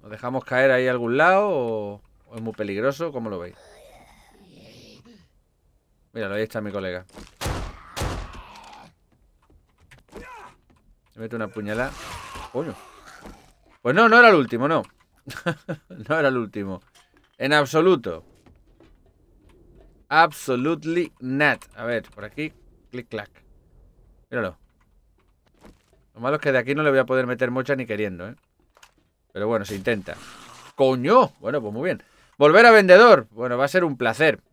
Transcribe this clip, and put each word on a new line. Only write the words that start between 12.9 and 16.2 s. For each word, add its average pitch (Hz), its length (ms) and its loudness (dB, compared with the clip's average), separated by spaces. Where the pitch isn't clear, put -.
Pues 139 80 0
no, 226 100 6
no 226 120 6
era 240 100 10
el 202 60 8
último, 127 340 0
no. 175 140 -2
<laughs> - 640 -12
No 151 300 -6
era 147 100 2